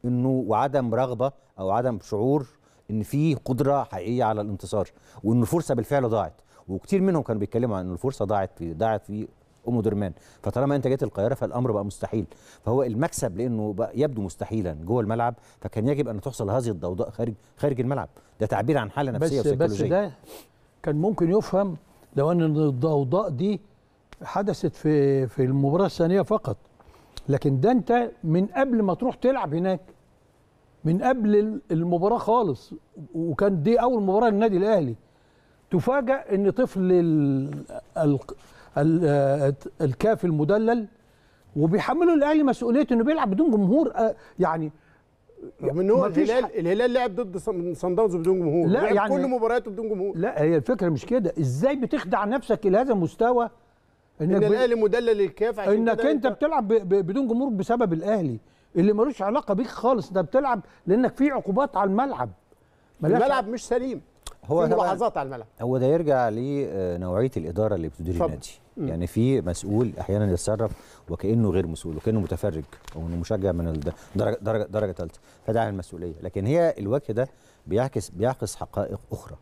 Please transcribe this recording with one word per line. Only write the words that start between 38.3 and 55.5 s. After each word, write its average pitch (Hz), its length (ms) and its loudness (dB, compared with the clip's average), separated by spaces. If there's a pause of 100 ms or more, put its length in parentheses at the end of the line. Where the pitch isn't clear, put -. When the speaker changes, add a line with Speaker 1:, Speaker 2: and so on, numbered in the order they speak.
Speaker 2:
ال-، 160 260 2
آه، 139 520 2 (260)
الكاف 185 440 0
المدلل 202 600 2 (680)
وبيحملوا 247 600 2
الاهلي 302 280 4
مسؤوليه 254 480 2
انه 226 120 4
بيلعب 285 260 2
بدون 277 220 4
جمهور، 214 440 4
آه، 226 200 0 (240)
يعني 160 320 0 (920)
Speaker 3:
رغم 151 160 -2
ان 190 120 2
هو 233 180 4
Speaker 2:
مفيش 240 200 2
Speaker 3:
الهلال، 240 160 2
Speaker 2:
ح- - 100 -10
Speaker 3:
الهلال 208 380 0
لعب 247 220 0
ضد 196 220 -6
صن-، 175 360 -4
صن 180 220 -4
داونز 202 200 2
بدون 180 240 2
جمهور، 165 280 2
Speaker 2:
لا، 214 120 4
Speaker 3:
لعب 214 160 2
Speaker 2:
يعني 214 200 2
Speaker 3:
كل 269 120 0
مبارياته 240 440 0
بدون 220 180 -6
جمهور. 196 280 -4
Speaker 2:
لا، 156 240 -2
هي 165 140 4
الفكره 185 340 0
مش 147 160 -2
كده، 226 340 0
ازاي 156 360 0
بتخدع 226 500 -2
نفسك 226 400 -2
لهذا 196 280 2
المستوى 226 560 2 (720)
انك 180 140 2
Speaker 3:
ان 196 40 4
Speaker 2:
ب-، 214 40 4
Speaker 3:
الاهلي 233 320 4
مدلل 226 420 2
للكاف، 208 420 -2